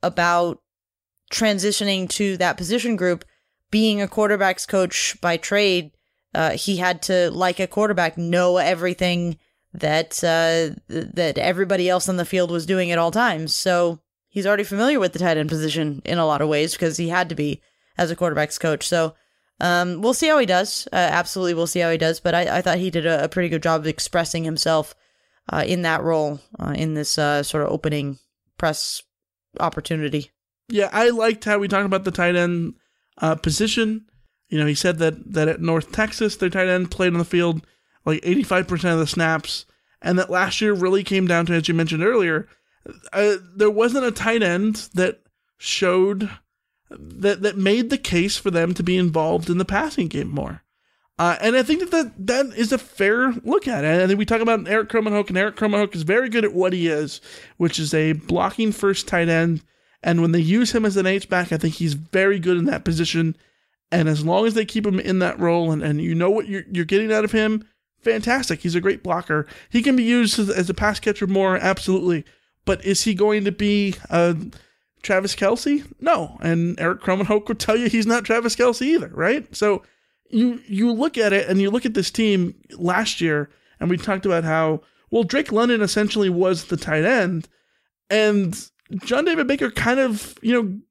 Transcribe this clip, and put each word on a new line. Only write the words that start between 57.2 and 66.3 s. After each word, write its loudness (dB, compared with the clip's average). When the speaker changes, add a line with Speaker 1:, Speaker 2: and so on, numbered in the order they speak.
Speaker 2:
which 0
is -4
a 2
blocking 0
first 0
tight 2
end. 2
And 2
when 4
they 4
use 2
him 2
as 2
an 2
H-back, 0
I -2
think -2
he's -2
very 0
good 2
in 0
that -2
position. 0
And 2
as 0
long 2
as 0
they 0
keep -4
him 2
in 0
that -2
role 2
and, 0
and 0
you -2
know 2
what 0